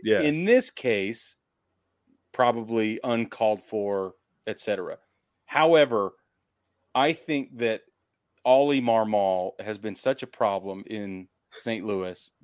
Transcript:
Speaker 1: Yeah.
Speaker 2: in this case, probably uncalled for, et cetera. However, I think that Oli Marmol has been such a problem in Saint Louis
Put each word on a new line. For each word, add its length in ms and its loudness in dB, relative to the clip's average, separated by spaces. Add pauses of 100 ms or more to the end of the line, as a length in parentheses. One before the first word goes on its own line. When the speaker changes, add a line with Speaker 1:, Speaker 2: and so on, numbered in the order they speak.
Speaker 1:
Yeah. 180 4
Speaker 2:
in 240 0
this 240 4
case, 680 -4 (960)
probably 720 0
uncalled 580 -2
for, 520 -4 (340)
et 100 -6
cetera. 400 -6 (500)
However, 640 4 (840)
I 160 2
think 460 -6
that 240 -2 (640)
Oli 360 6
Marmol 760 2
has 180 -8
been 200 -10
such 260 -2
a 40 -10
problem 600 -4
in 400 -10 (300)
Saint 280 -6
Louis 460 -6 (120)